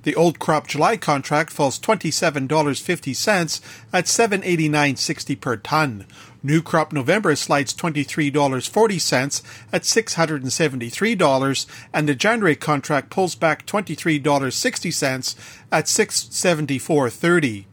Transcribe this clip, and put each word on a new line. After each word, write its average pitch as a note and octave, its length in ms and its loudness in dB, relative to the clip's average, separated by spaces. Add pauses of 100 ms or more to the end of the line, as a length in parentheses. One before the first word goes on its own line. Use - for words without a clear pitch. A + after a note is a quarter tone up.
The D3+ 100 -2
old D#3+ 240 4
crop D3+ 300 0
July F3+ 300 2
contract D#3 540 0
falls - 280 -2
twenty-seven D#3 680 0
dollars D3 340 2
fifty C3+ 320 -4
cents F3 480 0 (320)
at F3+ 160 0
seven G#3 340 2
eighty-nine D3+ 540 2
sixty - 400 -4
per B2 180 -2
ton. A#2 500 -2 (380)
New D3+ 180 2
crop D#3+ 320 0
November D#3 420 2
slides C#3+ 380 0
twenty-three D3 560 -2
dollars C3+ 380 0
forty G#3 320 2
cents C#3 420 0 (320)
at - 100 -2
six - 300 0
hundred D#3 300 0
and B2+ 100 -4
seventy-three C3+ 640 -2
dollars, C3+ 500 2 (260)
and D3+ 160 0
the D3 60 2
January G3+ 420 2
contract C#3+ 540 -2
pulls F#3 240 -2
back D#3 320 0
twenty-three E3 540 -2
dollars C3+ 340 0
sixty - 380 -4
cents C3 440 -4 (360)
at D#3 160 0
six - 420 0
seventy-four D3 800 0
thirty. C#3+ 640 0